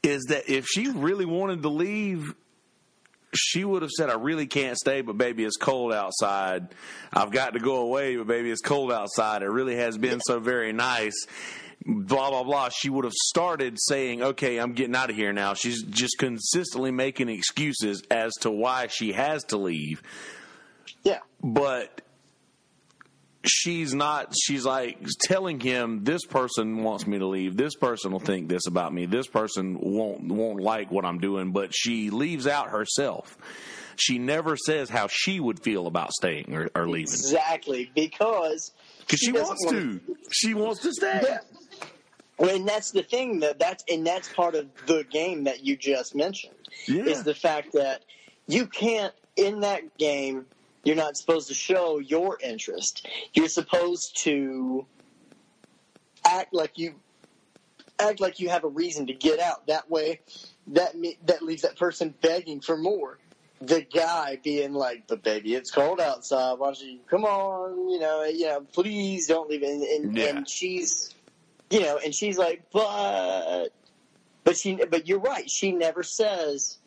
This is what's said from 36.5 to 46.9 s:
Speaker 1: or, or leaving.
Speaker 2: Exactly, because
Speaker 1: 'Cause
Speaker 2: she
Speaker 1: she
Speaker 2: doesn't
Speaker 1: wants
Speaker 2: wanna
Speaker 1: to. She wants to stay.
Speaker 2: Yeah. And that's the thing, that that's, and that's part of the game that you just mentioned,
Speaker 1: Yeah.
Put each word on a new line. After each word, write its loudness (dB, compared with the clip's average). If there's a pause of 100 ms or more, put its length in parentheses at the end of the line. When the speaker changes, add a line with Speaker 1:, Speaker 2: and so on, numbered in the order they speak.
Speaker 1:
or, -4
or 0
leaving. -2
Speaker 2:
Exactly, 0
because 0 (360)
Speaker 1:
'Cause 2
Speaker 2:
she 2
Speaker 1:
she 2
Speaker 2:
doesn't 2
Speaker 1:
wants -4
Speaker 2:
wanna 2
Speaker 1:
to. -4 (140)
She 2
wants -2
to 0
stay. 0
Speaker 2:
Yeah. 2 (1040)
And 4
that's -2
the 4
thing, 0
that 2
that's, 0
and 2
that's 0
part 2
of 0 (180)
the 6
game -2
that -2
you 2
just 0
mentioned, -2 (320)
Speaker 1:
Yeah. 2